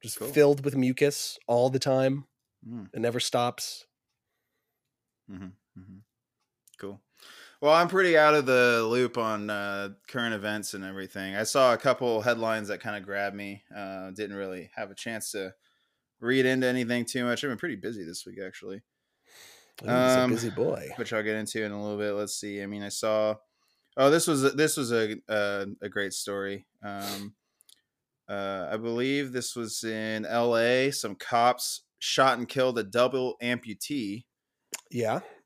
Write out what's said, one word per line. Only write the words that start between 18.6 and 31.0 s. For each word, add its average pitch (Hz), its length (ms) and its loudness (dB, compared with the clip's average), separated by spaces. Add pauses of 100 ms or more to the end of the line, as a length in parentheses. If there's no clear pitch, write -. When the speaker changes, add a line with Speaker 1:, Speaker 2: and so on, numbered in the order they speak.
Speaker 1:
Ooh, - 1080 -20
he's 104 40 -6
a 127 320 4
Speaker 2:
Um, 127 100 2
Speaker 1:
busy 113 180 -2
boy. 80 460 -2
Speaker 2:
which 117 180 -6
I'll 107 100 0
get 107 120 -2
into 110 280 -4
in 104 100 -4
a 104 80 -8
little 104 160 -4
bit. 104 160 -2
Let's 101 220 -4
see. 101 260 -8
I 98 40 -8
mean, 101 180 -8
I 101 60 -8
saw, 107 460 2 (640)
oh, 135 120 8
this 165 180 4
was, 139 280 4
this 156 220 2
was 123 160 -2
a, 107 240 0 (120)
a, 101 380 0 (140)
a 101 80 -8
great 98 240 -4
story. 98 520 -6 (180)
Um, 101 520 -10 (920)
uh, 98 440 -6
I 110 60 -4
believe 127 540 -2
this 123 240 -6
was 113 280 -6
in 110 420 -4
L 117 320 2
A. 127 340 4
Some 107 240 -6